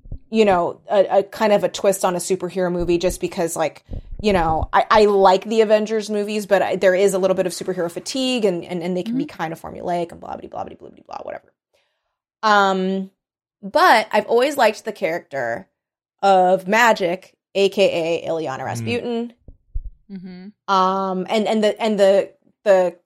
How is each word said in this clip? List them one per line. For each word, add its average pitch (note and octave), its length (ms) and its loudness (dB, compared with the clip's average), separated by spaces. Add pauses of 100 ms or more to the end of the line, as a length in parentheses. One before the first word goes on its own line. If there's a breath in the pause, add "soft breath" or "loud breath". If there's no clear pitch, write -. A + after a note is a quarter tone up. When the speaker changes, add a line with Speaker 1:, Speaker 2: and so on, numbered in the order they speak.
(320)
Speaker 1:
you A3 140 4
know, F3 340 0 (100)
a, G3 300 2
a F#3+ 40 4
kind - 280 -2
of F3+ 140 2
a F3 40 0
twist G3 360 0
on F3+ 100 0
a E3+ 40 -4
superhero F3+ 520 -4
movie F3 260 0
just E3+ 220 -2
because, E3+ 380 -4
like, D#3 260 -4 (380 loud breath)
you G#3+ 100 0
know, D#3+ 400 0
I, - 180 2
I G#3+ 160 6
like G3 380 4
the A3 180 -2
Avengers G#3+ 480 0
movies, G#3 360 -4
but F#3 160 2
I, A2 160 -2
there F#3 180 4
is G3 180 2
a F#3+ 60 -2
little F#3 160 2
bit F#3 100 0
of F3 60 -6
superhero F3 400 -6
fatigue B3+ 540 -4
and, F3 180 0
and, F3 180 -8
and F3+ 140 -4
they F3+ 80 -4
can A#3 140 -4
be C#4+ 80 -2
Speaker 2:
Mm-hmm. - 120 -16
Speaker 1:
kind E3 140 -6
of D#3+ 100 -14
formulaic F3 520 -6
and E2 80 -20
blah, - 160 -12
blah, - 120 -16
blah, - 140 -10
blah, - 120 -18
blah, - 140 -20 (160)
blah, - 180 -14
whatever. - 280 -14 (880)
Um, F#3+ 720 0 (500)
but B3+ 500 2
I've G#3+ 160 0
always C4+ 300 2
liked A3 280 0
the A3 80 -8
character D#3+ 760 -6 (540)
of F#3 440 4
Magik, G#3 680 0 (220)
A G3 140 4
K E3+ 540 0
A C#3 60 -6
Illyana D#3 300 -4
Speaker 3:
Mm. C3+ 60 -8
Speaker 1:
Rasputin. A#3 680 -6 (800)
Speaker 2:
Mm-hmm. F#3 600 -10
Speaker 1:
Um, F#3+ 560 0
and, G#3+ 180 0
and A3 160 0
the, G#3 180 0
and G#3+ 180 0
the, G3 320 4 (320)
the F#3 320 4 (100)